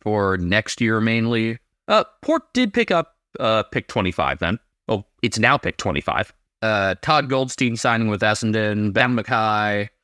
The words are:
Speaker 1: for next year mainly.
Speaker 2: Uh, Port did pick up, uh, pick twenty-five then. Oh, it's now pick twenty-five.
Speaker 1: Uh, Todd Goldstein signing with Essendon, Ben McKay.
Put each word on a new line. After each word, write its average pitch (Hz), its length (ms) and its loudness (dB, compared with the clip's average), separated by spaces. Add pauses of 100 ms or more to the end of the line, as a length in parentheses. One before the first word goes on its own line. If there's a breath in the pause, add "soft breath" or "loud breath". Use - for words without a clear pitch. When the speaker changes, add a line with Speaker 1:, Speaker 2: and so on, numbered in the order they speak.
Speaker 1:
for 101 380 0
next 92 420 -2
year 113 200 2
mainly. 113 580 0 (300)
Speaker 2:
Uh, 208 160 4 (160)
Port 311 220 0 (100)
did 247 220 0
pick 240 160 0
up, 165 260 0 (220)
uh, 110 240 2
pick - 240 -4
twenty-five 80 540 -2
then. 90 180 -2 (300)
Oh, 104 160 -2 (180)
it's - 160 -2
now 123 180 4
pick - 220 -4
twenty-five. - 540 -2 (280)
Speaker 1:
Uh, 98 400 0
Todd 147 300 0
Goldstein 131 460 0
signing 113 320 0
with 104 120 -2
Essendon, 107 720 0
Ben 123 240 2
McKay. 107 720 0 (160)